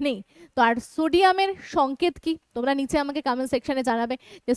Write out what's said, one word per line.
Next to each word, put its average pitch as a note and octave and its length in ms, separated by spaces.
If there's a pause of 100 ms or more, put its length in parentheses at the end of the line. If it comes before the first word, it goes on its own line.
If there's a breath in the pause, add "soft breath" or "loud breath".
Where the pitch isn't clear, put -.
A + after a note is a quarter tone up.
নেই। B3 120 (380 soft breath)
তো - 120
আর A#3 80 (200)
সোডিয়ামের F#4 560 (240)
সংকেত C#4 480
কি? D#4+ 100 (220)
তোমরা B3 240
নিচে C#4 240
আমাকে C#4+ 240
কমেন্ট B3+ 260
সেকশনে C4 360
জানাবে A#3 260 (320 loud breath)
যে B3 100